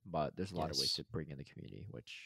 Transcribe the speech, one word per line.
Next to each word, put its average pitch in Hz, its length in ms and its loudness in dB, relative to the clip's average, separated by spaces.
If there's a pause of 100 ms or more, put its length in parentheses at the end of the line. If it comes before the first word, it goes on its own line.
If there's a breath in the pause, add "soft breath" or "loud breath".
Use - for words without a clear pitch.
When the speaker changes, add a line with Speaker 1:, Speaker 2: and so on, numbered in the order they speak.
Speaker 1:
but 80 300 2
there's 95 160 0
a 92 40 -4
lot 80 160 4
of 71 60 2
ways 67 120 6
Speaker 2:
Yes. - 60 4
Speaker 1:
to - 160 -2
bring 76 180 0
in 71 80 -6
the 69 60 -6
community, - 480 -8
which - 340 -8